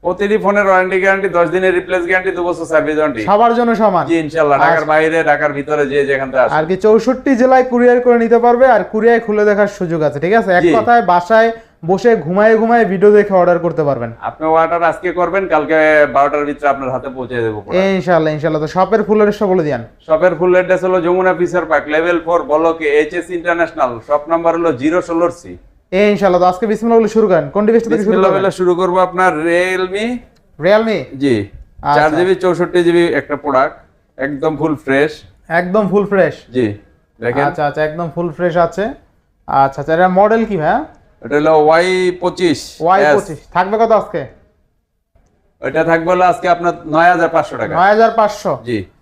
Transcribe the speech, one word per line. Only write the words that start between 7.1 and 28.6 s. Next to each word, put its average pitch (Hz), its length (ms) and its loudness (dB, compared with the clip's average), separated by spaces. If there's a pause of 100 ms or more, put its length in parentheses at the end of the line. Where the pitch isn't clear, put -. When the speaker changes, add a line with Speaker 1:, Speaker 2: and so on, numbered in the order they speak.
Speaker 2:
জেলায় 262 300 4
কুরিয়ার 247 340 4
করে 240 180 4
নিতে 233 220 2
পারবে, 240 200 4 (100)
আর 196 60 2 (100)
কুরিয়ার 226 340 2
খুলে 208 240 0
দেখার 202 200 2 (100)
সুযোগ 165 280 -4
আছে, 135 180 -4
ঠিক 185 140 0
আছে? 190 200 -2
এক 180 60 0
Speaker 1:
জি। 170 120 4
Speaker 2:
কথায় 233 340 4
বাসায় 220 380 4 (400)
বসে 190 220 2 (140)
ঘুমায় 208 360 4
ঘুমায় 226 300 2
ভিডিও 196 260 4
দেখে 202 240 2
অর্ডার 175 240 2
করতে 156 240 -2
পারবেন। 120 220 -4 (180)
Speaker 1:
আপনি 135 140 -12 (180)
অর্ডার 165 200 0 (100)
আজকে 165 180 -6 (100)
করবেন, 180 240 -2 (100)
কালকে 156 240 0 (380)
বারোটার 143 340 0
ভিতরে 143 240 -4
আপনার 135 220 -6
হাতে 131 200 -8
পৌঁছে 127 200 -10 (100)
দেবো 107 180 -4
প্রোডাক্ট। 180 240 -2 (100)
Speaker 2:
ইনশাআল্লাহ, 165 380 -2
ইনশাআল্লাহ। 156 300 -4
তো 147 100 -8
শপের 190 320 0
ফুল 214 120 0
অ্যাড্রেসটা 208 320 0
বলে 185 160 0
দিয়ান। 127 160 -6 (240)
Speaker 1:
শপের 160 320 2
ফুল 180 160 2
অ্যাড্রেস 180 320 0
হলো 185 180 0
যমুনা 185 340 0
ফিশার 170 300 -2
পার্ক 143 160 0 (100)
লেভেল 170 300 0
ফোর 170 140 0 (100)
ব্লকে, 160 380 0 (120)
এইচএস 160 280 -4 (100)
ইন্টারন্যাশনাল, 160 540 -2 (160)
শপ 147 240 -2
নাম্বার 170 260 0
হলো 170 140 0 (100)
জিরো 160 260 0
ষোলোর 170 340 -2
সি। 92 120 -18 (580)
Speaker 2:
ইনশাআল্লাহ। 185 320 2
তো 180 80 4
আজকে 180 200 -4
বিসমিল্লাহ 226 280 0
বলে 214 160 0
শুরু 220 160 2
করেন, 156 140 2 (100)
কোন 202 120 0
ডিভাইস 226 160 2
থেকে 226 120 -2
শুরু 220 60 0
Speaker 1:
বিসমিল্লাহ 185 300 2
Speaker 2:
করবেন? 190 120 0
Speaker 1:
বলে 196 160 -2
শুরু 180 220 2